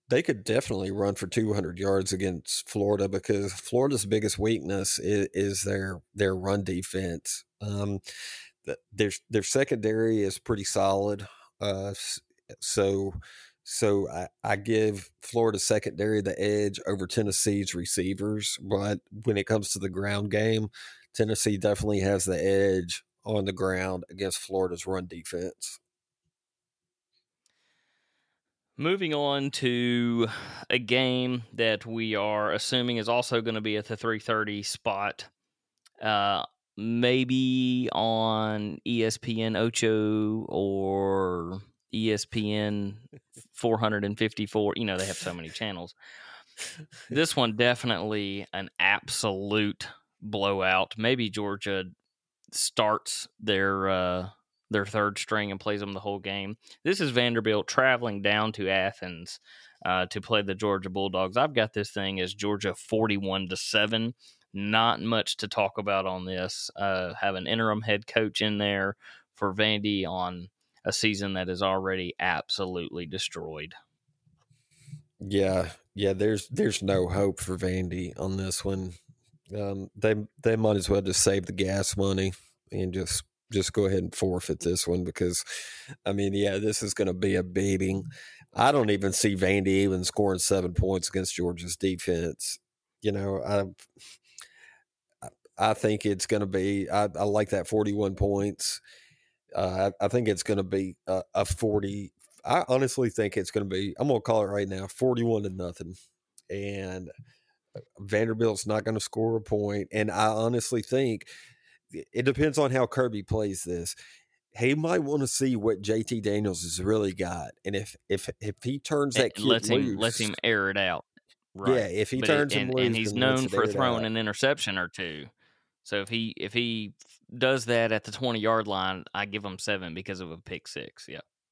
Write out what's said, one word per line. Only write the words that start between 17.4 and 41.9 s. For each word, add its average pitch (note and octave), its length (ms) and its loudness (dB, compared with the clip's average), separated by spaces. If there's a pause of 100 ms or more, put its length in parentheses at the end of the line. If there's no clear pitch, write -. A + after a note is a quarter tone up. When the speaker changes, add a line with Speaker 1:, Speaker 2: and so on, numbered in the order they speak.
Speaker 1:
receivers, G2 880 -2
but G2+ 380 0 (140)
when G#2+ 240 -2
it G2+ 100 0
comes G#2+ 240 0
to - 80 -2
the F#2+ 100 -4
ground G2+ 440 -2
game, A2 380 2 (440)
Tennessee G#2+ 420 2
definitely G#2 440 2
has G2 240 2
the F2 200 0
edge F#2+ 600 2 (200)
on G#2 200 0
the G2 80 0
ground F#2 580 -2
against F#2+ 280 -4
Florida's F#2 500 -2
run F#2 180 -2
defense. F2 720 -8 (3000)
Speaker 2:
Moving F3 340 0
on C#3 380 0
to A#2+ 800 2 (420)
a B2 80 4
game B2+ 640 2 (100)
that A2 320 0
we A2+ 300 -2
are G#2 380 0
assuming A#2+ 440 0
is A2 120 -2
also A#2+ 340 2
gonna A2 180 -2
be G#2+ 160 0
at G#2 100 -4
the A2 100 -6
three A2+ 220 -2
thirty G#2 440 -2
spot. - 640 -4 (720)
Uh, G2+ 440 2 (340)
maybe B2+ 1120 2
on A2 920 0
E A#2 180 2
S A2 140 0
P A2+ 240 -2
N A2+ 120 0
Ocho G#2+ 920 2
or F#2+ 1120 0 (320)